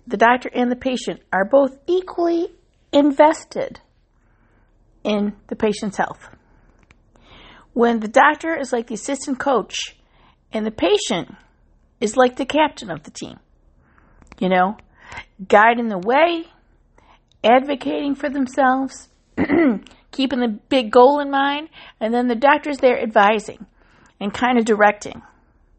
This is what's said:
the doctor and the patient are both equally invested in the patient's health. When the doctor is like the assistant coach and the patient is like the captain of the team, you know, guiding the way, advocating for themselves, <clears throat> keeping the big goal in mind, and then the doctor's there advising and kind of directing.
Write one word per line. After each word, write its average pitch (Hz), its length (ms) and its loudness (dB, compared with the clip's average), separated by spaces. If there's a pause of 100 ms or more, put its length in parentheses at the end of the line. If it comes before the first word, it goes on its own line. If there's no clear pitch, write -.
the 220 100 -6
doctor 240 380 2
and 247 160 -2
the 247 60 -2
patient 247 440 -6 (120)
are 190 120 0
both 269 320 2 (100)
equally 349 640 -2 (440)
invested 294 880 2 (1300)
in 208 260 -2 (140)
the 226 100 -10
patient's 208 400 -2
health. - 320 -6 (1400)
When 233 280 2
the 214 80 -8
doctor 302 500 2
is 269 140 -8
like 233 160 -6
the 226 60 -8
assistant 269 440 -8
coach - 580 -4 (560)
and 214 140 -4
the 214 60 -6
patient 359 640 -2 (640)
is 214 160 -4
like 254 200 2
the - 80 -6
captain 285 460 -2
of 151 140 -10
the - 80 -20
team, - 260 -16 (1000)
you 185 100 -4
know, 185 280 2 (720)
guiding 226 420 4
the 202 100 -6
way, 320 480 0 (960)
advocating 277 720 0
for 294 120 -6
themselves, 262 800 -2 (140)
<clears throat> 285 880 -2
keeping 262 300 -4
the 226 180 -4 (100)
big 254 220 0
goal 269 300 6
in 277 100 -6
mind, 277 380 -2 (320)
and 220 120 -4
then 247 140 0
the 240 80 0
doctor's 285 440 2
there 247 220 2
advising 220 640 0 (540)
and 202 160 -8
kind 247 240 0
of 226 60 2
directing. 208 580 0 (560)